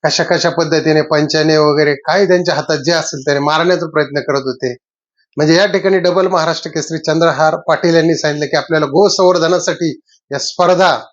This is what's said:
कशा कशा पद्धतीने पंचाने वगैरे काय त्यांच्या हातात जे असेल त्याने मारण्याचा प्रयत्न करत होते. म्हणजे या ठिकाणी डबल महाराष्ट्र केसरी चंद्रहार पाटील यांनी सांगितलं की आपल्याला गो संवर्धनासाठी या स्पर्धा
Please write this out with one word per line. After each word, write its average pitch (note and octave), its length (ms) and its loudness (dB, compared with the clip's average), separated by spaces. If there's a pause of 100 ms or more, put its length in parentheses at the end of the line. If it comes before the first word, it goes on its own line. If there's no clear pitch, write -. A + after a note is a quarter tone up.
कशा - 220 -2
कशा E3+ 260 0
पद्धतीने D#3 520 0
पंचाने D#3 540 0
वगैरे D3+ 400 2
काय F3+ 300 0
त्यांच्या F3 280 0
हातात D3+ 300 -2
जे E3 80 0
असेल D#3 280 -4
त्याने C#3+ 200 0
मारण्याचा E3 480 0
प्रयत्न D3 320 -2
करत C#3 240 -4
होते. B2+ 280 -6 (640)
म्हणजे D#3 180 4
या F#3+ 120 4
ठिकाणी F#3+ 320 0
डबल F3+ 280 0
महाराष्ट्र E3 440 -2
केसरी D#3+ 280 -6
चंद्रहार D#3 560 0 (120)
पाटील E3 280 2
यांनी E3 220 2
सांगितलं D3 280 -2
की C#3+ 120 -2
आपल्याला D3+ 300 0
गो E3+ 220 2
संवर्धनासाठी F3 840 0 (400)
या C#3+ 100 -6
स्पर्धा F3+ 480 2 (240)